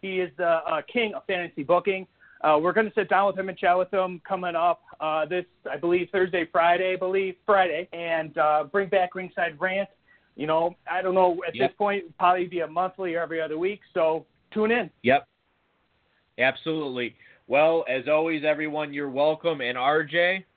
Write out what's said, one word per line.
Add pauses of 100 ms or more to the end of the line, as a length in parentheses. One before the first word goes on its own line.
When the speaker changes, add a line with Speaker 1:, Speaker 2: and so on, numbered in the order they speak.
Speaker 1:
He
is
the,
uh, (100)
king
of
fantasy
booking. (360)
Uh,
we're
gonna
sit
down
with
him
and
chat
with
him
coming
up, (180)
uh,
this, (260)
I
believe,
Thursday,
Friday,
I
believe, (100)
Friday,
and,
uh,
bring
back
Ringside
Rant. (460)
You
know, (160)
I
don't
know
at
Speaker 2:
Yep.
Speaker 1:
this
point,
probably
be
a
monthly
or
every
other
week, (140)
so (240)
tune
in. (120)
Speaker 2:
Yep. (1120)
Absolutely. (320)
Well,
as
always,
everyone,
you're
welcome.
And
R
J? (120)